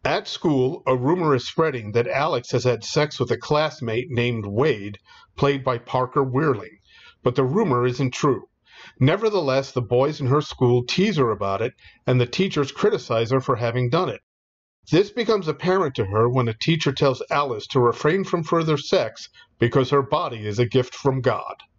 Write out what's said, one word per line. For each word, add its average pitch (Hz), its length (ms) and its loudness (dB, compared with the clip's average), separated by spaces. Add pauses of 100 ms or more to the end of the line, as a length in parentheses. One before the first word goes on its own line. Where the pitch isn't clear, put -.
At 175 240 -4
school, 143 580 0
a 131 80 2
rumor 147 400 0
is 120 100 -2
spreading 131 460 -2
that 117 160 0
Alex 139 440 -2
has 120 120 0
had 120 220 0
sex 147 340 -2
with 120 120 -2
a 113 60 0
classmate 143 720 -2
named 120 360 -2
Wade, 104 520 -2 (380)
played 139 260 0
by 127 160 -2
Parker 127 460 -2
Wehrling, 131 560 -2 (420)
but 123 140 0
the 139 80 2
rumor 135 420 2
isn't 127 280 -2
true. - 340 0 (520)
Nevertheless, 151 760 2
the 123 80 -2
boys 131 400 0
in 135 60 -2
her 139 120 4
school 123 460 2
tease 185 320 0
her 123 140 2
about 101 300 -2
it, 123 120 -4 (340)
and 123 120 4
the 120 60 4
teachers 151 460 -2
criticize 117 600 0
her 131 100 2
for 127 160 -2
having 120 320 0
done 165 180 0
it. 104 140 -8 (680)
This 202 220 4
becomes 208 380 0
apparent 175 460 0
to 110 100 0
her 110 240 2
when 123 180 0
a 110 60 -4
teacher 156 400 0
tells 135 360 0
Alice 143 380 -2
to 135 140 2
refrain 151 420 2
from 175 200 -2
further 160 340 0
sex 143 500 -2 (320)
because 123 300 2
her 143 120 4
body 131 440 -4
is 107 140 -4
a 123 60 4
gift 123 300 0
from 131 240 -2
God. 117 360 -2 (240)